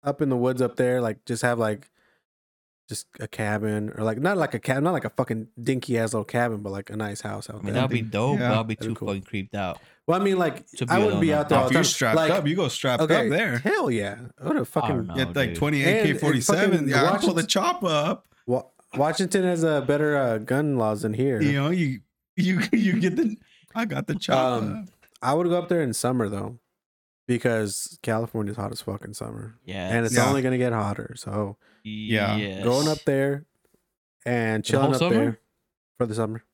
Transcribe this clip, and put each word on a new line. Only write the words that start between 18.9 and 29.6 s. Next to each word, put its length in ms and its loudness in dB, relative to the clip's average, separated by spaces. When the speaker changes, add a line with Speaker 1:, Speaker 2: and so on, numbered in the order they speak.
Speaker 1:
Washington 480 2
has, 220 2
uh, 160 4
better, 340 2
uh, 220 2
gun 400 0
laws 240 2
than 120 0
here. 280 2
Speaker 3:
You 100 4
know, 200 2
you, 280 0
you, 300 2
<laughs> 40 -2
you 300 2
get 160 0
the, 180 0
I 80 -2
got 240 -4
the 80 -2
chopper 500 0
Speaker 1:
Um, 180 -4
Speaker 3:
up. 60 -16
Speaker 1:
I 120 0
would 160 2
go 80 2
up 100 -2
there 140 2
in 100 0
summer, 380 0
though, 280 -6
because 720 -2
California's 540 -4
hot 160 -8
as 100 -12
fuck 220 -10
in 100 -14
summer. 520 -12